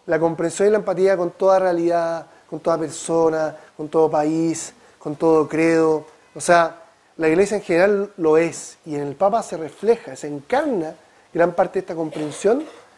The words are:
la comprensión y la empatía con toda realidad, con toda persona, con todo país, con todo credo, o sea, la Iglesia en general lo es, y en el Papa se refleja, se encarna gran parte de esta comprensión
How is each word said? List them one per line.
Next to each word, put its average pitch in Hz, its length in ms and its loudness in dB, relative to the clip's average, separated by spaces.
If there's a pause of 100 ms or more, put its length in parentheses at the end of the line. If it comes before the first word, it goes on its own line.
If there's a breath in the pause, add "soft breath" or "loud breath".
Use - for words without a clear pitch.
la 160 120 0
comprensión 165 500 0
y - 20 4
la 214 80 4
empatía 190 380 0
con 175 160 -4
toda 190 260 2
realidad, 170 680 -2 (220 soft breath)
con 156 120 -12
toda 165 180 0
persona, 160 760 -2 (220 loud breath)
con 156 120 -10
todo 160 220 2
país, 160 640 -2 (260 soft breath)
con 151 180 -8
todo 160 300 4
credo, 160 600 2 (280 soft breath)
o 160 60 -14
sea, 170 400 2 (380 soft breath)
la 160 100 2
Iglesia 196 300 2
en 190 40 -8
general 196 540 2
lo 156 220 2
es, - 480 -4
y 156 80 -8
en 147 80 -4
el 143 120 -8
Papa 202 280 0
se 180 160 -10
refleja, 160 580 -4
se 156 120 -12
encarna 170 680 -4 (400 soft breath)
gran 170 180 2
parte 180 220 0
de 190 60 -2
esta 185 140 -10
comprensión 160 680 -2 (340 loud breath)